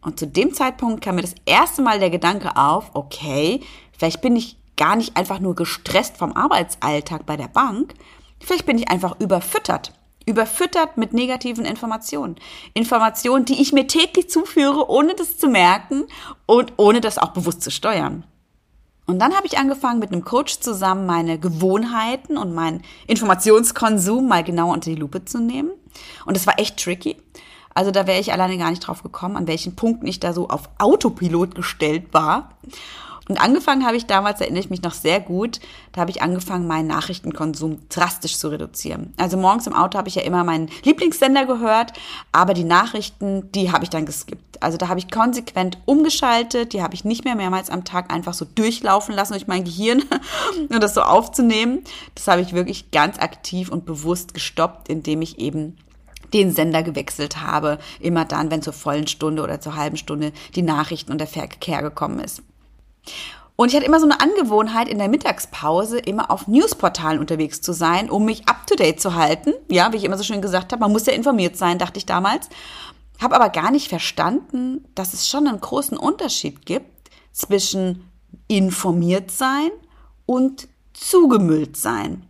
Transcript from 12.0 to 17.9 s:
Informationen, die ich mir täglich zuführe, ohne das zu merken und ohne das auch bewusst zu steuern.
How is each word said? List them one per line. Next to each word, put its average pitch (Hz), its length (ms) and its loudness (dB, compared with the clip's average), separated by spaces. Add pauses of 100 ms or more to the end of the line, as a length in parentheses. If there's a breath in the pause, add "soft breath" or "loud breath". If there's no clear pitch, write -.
Informationen, 233 720 2
die 269 160 2
ich 277 100 4
mir 269 160 4
täglich 349 420 2
zuführe, 302 600 2
ohne 294 260 4
das - 220 -6
zu 320 100 2
merken 202 560 4 (420 loud breath)
und 240 300 6
ohne 214 240 8
das 226 180 -2
auch - 120 2
bewusst 170 320 -4
zu - 100 -6
steuern. 160 540 -2 (800)